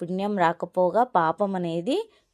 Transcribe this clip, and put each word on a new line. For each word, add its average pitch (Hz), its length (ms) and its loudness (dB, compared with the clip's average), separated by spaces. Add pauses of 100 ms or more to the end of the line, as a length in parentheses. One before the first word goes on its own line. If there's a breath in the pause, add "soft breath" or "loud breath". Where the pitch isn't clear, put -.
పుణ్యం 190 360 -4
రాకపోగా 180 680 2
పాపం 190 500 0
అనేది 180 560 -4 (240 soft breath)